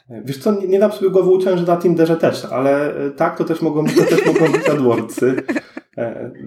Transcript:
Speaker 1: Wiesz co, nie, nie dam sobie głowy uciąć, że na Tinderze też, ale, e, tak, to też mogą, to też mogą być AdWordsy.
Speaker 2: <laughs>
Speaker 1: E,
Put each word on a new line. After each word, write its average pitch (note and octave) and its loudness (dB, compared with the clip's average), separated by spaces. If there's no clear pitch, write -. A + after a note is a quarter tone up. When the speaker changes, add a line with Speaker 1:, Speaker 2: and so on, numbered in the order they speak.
Speaker 1:
Wiesz C3+ -8
co, A3 0
nie, G3 -4
nie F#3+ 2
dam G#3 2
sobie F#3+ -2
głowy F3+ 2
uciąć, F#3 2
że F3 -2
na F3 2
Tinderze E3 2
też, - 0
ale, C#3 0
e, C#3+ -6
tak, E3 -2
to F3+ -2
też D#3+ -2
mogą, D#3 0
to - 4
też - 2
mogą - 2
być E3+ 0
AdWordsy. B2+ 0
Speaker 2:
<laughs> - -6
Speaker 1:
E, A#2+ -8